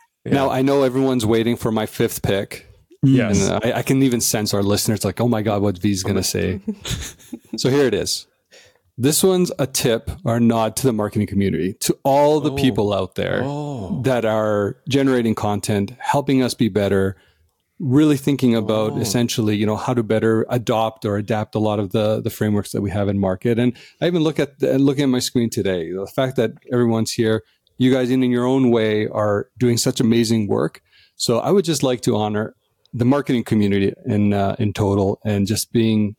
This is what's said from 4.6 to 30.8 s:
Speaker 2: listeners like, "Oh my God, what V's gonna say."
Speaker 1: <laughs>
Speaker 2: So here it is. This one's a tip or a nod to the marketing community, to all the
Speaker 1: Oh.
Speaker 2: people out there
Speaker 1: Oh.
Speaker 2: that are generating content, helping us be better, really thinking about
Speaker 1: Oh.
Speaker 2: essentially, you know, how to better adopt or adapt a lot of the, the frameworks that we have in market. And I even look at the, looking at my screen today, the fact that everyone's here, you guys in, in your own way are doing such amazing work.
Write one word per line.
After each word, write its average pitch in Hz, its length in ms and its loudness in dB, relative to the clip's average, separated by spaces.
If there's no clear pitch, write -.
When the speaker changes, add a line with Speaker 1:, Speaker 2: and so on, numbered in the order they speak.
Speaker 2:
listeners 101 440 0
like, 98 160 -2
"Oh 120 80 2
my 113 120 0
God, 101 200 0
what 101 160 0
V's 98 260 -2
gonna 95 200 -2
say." 92 360 -2
Speaker 1:
<laughs> - 520 -16
Speaker 2:
So 127 120 0
here 139 160 2
it 117 80 0
is. - 340 -4
This 135 260 0
one's 185 340 2
a 139 100 0
tip - 440 -2
or 117 100 0
a 117 60 0
nod 113 360 2
to - 100 -8
the 131 40 2
marketing 104 360 -2
community, 95 540 -2
to - 220 -2
all 147 380 2
the 147 100 -2
Speaker 1:
Oh. 135 40 -6
Speaker 2:
people 113 360 0
out 95 240 -4
there 95 300 -2
Speaker 1:
Oh. 143 580 -6
Speaker 2:
that 120 220 0
are 107 500 0
generating 127 440 2
content, 104 640 -2
helping 139 460 0
us 120 100 -2
be 117 140 0
better, 98 480 0
really 147 380 4
thinking 131 360 2
about 110 400 0
Speaker 1:
Oh. - 60 -6
Speaker 2:
essentially, 113 560 0
you 104 100 0
know, 107 120 0
how 131 160 -4
to 120 100 0
better 110 460 2
adopt 113 560 -2
or 104 100 0
adapt 104 400 -4
a 110 40 0
lot 107 200 0
of 101 120 -4
the, 107 280 0
the 113 100 -4
frameworks 104 440 -2
that 107 80 -2
we 101 100 -2
have 101 160 -2
in 101 100 0
market. 98 420 0
And 120 140 2
I 151 60 0
even 175 160 0
look 156 160 -2
at 143 200 -4
the, 131 180 2
looking 139 260 2
at 135 60 2
my 127 100 2
screen 117 300 -2
today, 92 440 -4
the 95 140 -6
fact 131 280 -4
that 110 160 0
everyone's 117 440 0
here, 110 300 0
you 127 140 4
guys 127 160 0
in, 131 140 2
in 123 80 0
your 120 140 0
own 131 260 2
way 107 360 2
are 104 420 -2
doing 120 180 2
such 131 220 -2
amazing 113 480 2
work. 117 340 -2